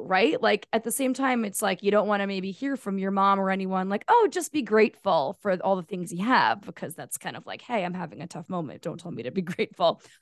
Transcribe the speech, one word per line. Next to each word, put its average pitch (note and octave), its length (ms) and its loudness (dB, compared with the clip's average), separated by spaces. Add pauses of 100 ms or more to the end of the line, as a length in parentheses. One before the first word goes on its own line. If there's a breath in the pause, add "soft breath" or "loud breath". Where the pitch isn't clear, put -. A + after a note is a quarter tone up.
right? F#3+ 340 2
Like, G#3 320 2
at A3+ 120 0
the A#3 80 -4
same C4 200 0
time, B3+ 320 0
it's G3+ 160 -6
like, G3 220 -2
you G3+ 80 0
don't G3+ 160 4
wanna G3+ 220 0
maybe G3 240 -4
hear C4+ 240 -6
from G3 220 -4
your F#3+ 120 -2
mom G3 300 4
or F#3+ 100 0
anyone F#3+ 380 -2
like, G3+ 180 -4
"Oh, A4+ 240 6
just E4+ 220 -6
be D4+ 100 -2
grateful G3 800 2
for F#3 240 0
all F#3+ 100 2
the F#3 80 0
things F3+ 300 -8
you F3 120 -6
have," G#3 360 4
because - 340 -12
that's - 240 -12
kind C3+ 180 -10
of - 100 -16
like, - 160 -12
"Hey, A3 220 -4
I'm F3 100 -4
having E3 280 -10
a F#3 60 -12
tough - 200 -14
moment. E3 340 -8
Don't - 180 -8
tell F3 100 -12
me - 140 -8
to B2 80 -6
be F#3 140 -2
<laughs> F3 120 -10
grateful. F#3 420 0 (220 soft breath)